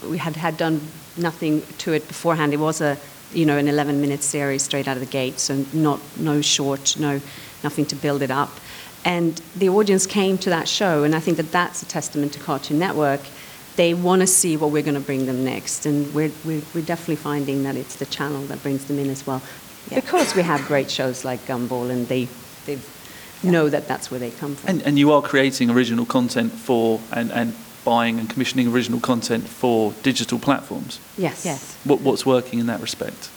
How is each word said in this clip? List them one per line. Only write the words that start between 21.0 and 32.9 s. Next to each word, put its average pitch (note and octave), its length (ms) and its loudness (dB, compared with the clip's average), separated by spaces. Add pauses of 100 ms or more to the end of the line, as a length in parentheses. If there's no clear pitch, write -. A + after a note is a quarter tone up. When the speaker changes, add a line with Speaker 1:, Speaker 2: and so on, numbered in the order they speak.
Speaker 1:
like B2+ 220 -4
Gumball, B2 420 -2
and B2 180 -2
they, B2+ 200 0 (400)
they C#3+ 100 -6 (640)
Speaker 2:
Yeah. F3+ 100 4
Speaker 1:
know E3 160 6
that D3 200 0
that's - 240 -6
where B2+ 80 -6
they B2 100 -6
come C#3+ 260 -8
from. - 140 -6
Speaker 3:
And, E3+ 140 0
and C#3+ 160 4
you C#3+ 120 8
are C#3+ 120 8
creating C3+ 480 4
original A#2+ 340 4
content A#2 460 0
for, A2+ 500 2 (100)
and, A#2 200 -2
and A#2 240 -2 (280)
buying A#2 360 4
and A2 100 -4
commissioning B2+ 400 0
original A#2 320 2
content A#2 440 0
for A2+ 460 2 (120)
digital A#2+ 360 0
platforms? - 640 -2 (160)
Speaker 1:
Yes. F3 260 -2
Speaker 2:
Yes. D3 400 -8
Speaker 3:
What, C3+ 160 4
what's C3 260 2
working B2 340 4
in A#2 80 0
that A2+ 120 -2
respect? - 580 -8